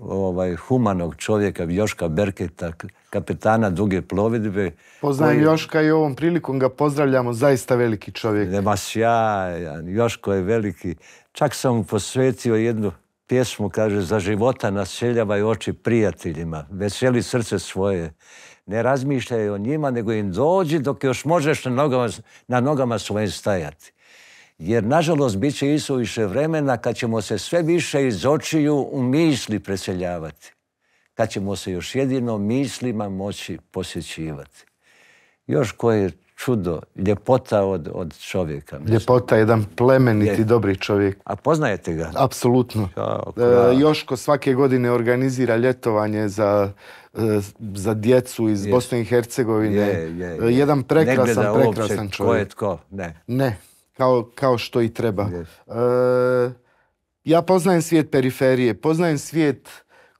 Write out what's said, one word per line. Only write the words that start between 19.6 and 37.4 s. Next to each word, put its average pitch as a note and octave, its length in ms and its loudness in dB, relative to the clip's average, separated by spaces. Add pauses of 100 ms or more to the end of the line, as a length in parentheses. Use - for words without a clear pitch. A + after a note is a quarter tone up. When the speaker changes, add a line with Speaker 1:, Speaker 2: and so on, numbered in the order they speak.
Speaker 1:
nego A#2 220 -2
im G#2 200 -2
dođi D#3+ 460 0
dok C3+ 260 -4
još C3 200 -2
možeš D3+ 400 0
na C3 60 -4
nogama, B2+ 380 0 (400)
na B2 120 2
nogama B2+ 380 0
svojim G#2 320 -2
stajati. E2+ 640 -6 (680)
Jer, G#2 260 0
nažalost, C#3+ 520 2
bit C3 200 -2
će C#3+ 180 0
i D3+ 60 2
suviše A#2 460 -2
vremena C#3+ 500 0
kad A#2 200 -4
ćemo A2+ 260 -2
se G#2+ 160 -4
sve E3+ 240 -2
više D3+ 440 0
iz A2 200 -2
očiju D3 640 0
u C#3 100 -2
misli B2+ 580 0
preseljavati. F2+ 920 -6 (640)
Kad A2 160 -2
ćemo G2 260 -4
se F#2+ 160 -6
još F2 220 -6
jedino B2+ 440 -2
mislima A2 720 -4
moći F#2+ 500 -8 (120)
posjećivati.” D#2+ 960 -10 (800)
Još B2+ 260 0
koje G#2+ 380 2 (260)
čudo, F2+ 440 -2 (160)
ljepota G#2+ 680 0